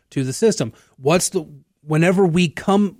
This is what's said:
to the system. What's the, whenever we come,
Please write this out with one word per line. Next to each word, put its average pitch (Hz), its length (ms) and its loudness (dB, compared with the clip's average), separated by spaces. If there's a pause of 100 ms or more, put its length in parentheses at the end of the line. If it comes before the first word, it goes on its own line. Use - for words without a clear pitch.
(100)
to 135 140 -4
the 127 80 -6
system. 170 400 -2 (240)
What's 151 320 0
the, 165 180 -6 (360)
whenever 170 440 2
we 175 220 2
come, 196 520 -2